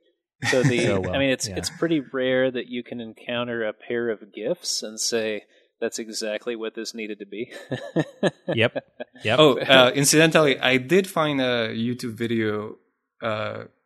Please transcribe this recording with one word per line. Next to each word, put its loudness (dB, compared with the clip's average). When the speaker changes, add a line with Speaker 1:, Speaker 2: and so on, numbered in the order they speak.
Speaker 1:
So 2
the, 2
Speaker 2:
<laughs> 2
So 2
well, -4
Speaker 1:
I 0
mean, 2
it's, -2
Speaker 2:
yeah. -10
Speaker 1:
it's -6
pretty -2
rare 0
that -6
you -8
can -12
encounter -6
a -4
pair -4
of -8
gifs -6
and -12
say, -4
"That's -4
exactly -6
what -8
this -8
needed -8
to -12
be." -10
<laughs> -4
Speaker 2:
Yep. 0
Yep. 2
Speaker 3:
Oh, 8
uh, 8
incidentally, 4
I 2
did 2
find -2
a 0
YouTube -4
video, -2
uh, -6